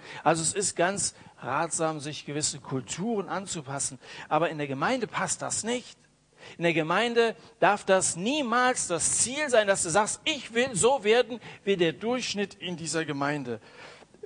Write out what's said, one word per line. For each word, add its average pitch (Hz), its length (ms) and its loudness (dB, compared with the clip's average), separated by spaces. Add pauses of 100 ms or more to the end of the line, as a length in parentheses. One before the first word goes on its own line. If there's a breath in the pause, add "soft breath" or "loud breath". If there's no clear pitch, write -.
(240 loud breath)
Also 165 180 4
es 156 120 0
ist 190 220 -2
ganz 190 400 0 (240 loud breath)
ratsam, 156 600 -2
sich 139 260 -10
gewisse 147 340 -4
Kulturen 175 680 -4
anzupassen. 147 720 -6 (300 loud breath)
Aber 156 200 4
in 156 80 -4
der 147 100 -2
Gemeinde 190 400 0
passt - 340 -4
das 131 220 -4
nicht. 240 340 -6 (640 loud breath)
In 165 40 -2
der 170 100 4
Gemeinde 220 600 2 (240 loud breath)
darf 202 260 4
das 185 320 4
niemals 247 720 0
das 170 300 0
Ziel 277 320 -2
sein, 220 160 6
dass 196 160 2
du 175 80 -2
sagst, 202 360 2
ich 285 280 -4
will 240 220 2
so 233 280 4
werden 226 360 4 (240 loud breath)
wie 196 120 2
der 170 160 4
Durchschnitt 208 600 -4
in 175 240 -8
dieser 160 260 -2
Gemeinde. 139 560 -4 (680 loud breath)